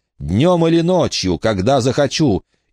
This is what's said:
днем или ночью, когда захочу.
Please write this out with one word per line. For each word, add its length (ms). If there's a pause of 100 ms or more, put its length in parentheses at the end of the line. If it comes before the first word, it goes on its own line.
(200)
днем 480
или 140
ночью, 560
когда 440
захочу. 600 (300)